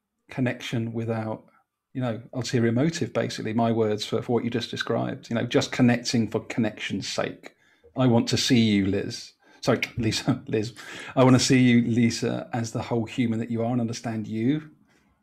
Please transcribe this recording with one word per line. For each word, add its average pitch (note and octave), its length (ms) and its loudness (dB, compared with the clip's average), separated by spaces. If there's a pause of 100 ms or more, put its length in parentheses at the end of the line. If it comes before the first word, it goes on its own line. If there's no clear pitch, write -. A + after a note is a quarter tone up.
(300)
connection A#2+ 640 -4
without, A2 520 -6 (480)
you C3 80 -8
know, A#2 200 -4 (120)
ulterior A#2 400 0
motive, C#3 400 0
basically, A#2 400 -4
my A#2 180 2
words G#2+ 340 0
for, A2+ 160 -4
for A#2+ 120 -4
what A2+ 100 0
you A#2 80 -4
just A#2 220 -6
described, A#2+ 580 -4
you A#2 60 -2
know, A2+ 100 -2
just A#2+ 240 2
connecting A#2+ 580 2
for G#2+ 120 -2
connection's - 680 -4
sake. - 480 -6 (420)
I C3 120 4
want A#2 220 4
to - 60 0
see B2 220 2
you, G#2 280 4
Liz, G2+ 460 -4 (320)
sorry, A#2 160 2 (160)
Lisa, A#2+ 480 -2
<laughs> - 20 -20
Liz, A2+ 280 -2 (420)
I C3 80 6
wanna B2+ 160 8
see C3 180 4
you, B2 280 6
Lisa, A#2 680 0
as A2+ 180 -4
the A#2 120 -6
whole A#2 240 -2
human A2+ 320 -2
that A#2+ 120 -6
you A2+ 120 -2
are A#2 100 -2
and B2 80 0
understand A2 480 -6
you B2 420 -2 (520)